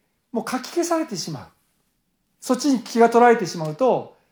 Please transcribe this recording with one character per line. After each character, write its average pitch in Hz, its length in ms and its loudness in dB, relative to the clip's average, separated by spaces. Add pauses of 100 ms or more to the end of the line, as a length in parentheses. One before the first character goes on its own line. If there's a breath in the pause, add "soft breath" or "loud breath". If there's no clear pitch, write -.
(300)
も 233 100 -6
う - 40 -8
か 254 140 -6
き - 100 -14
消 339 140 -2
さ 339 160 -2
れ 320 80 -6
て 214 80 -10
し 165 160 -10
ま 127 140 -12
う。 - 20 -20 (920)
そ - 140 -2
っ 247 40 0
ち 285 140 0
に 254 80 2
気 - 200 -2
が 233 100 8
取 233 140 6
ら 240 60 8
れ 226 80 6
て 202 80 -6
し 170 120 -8
ま 156 100 -6
う 151 80 -8
と、 208 400 -2 (160)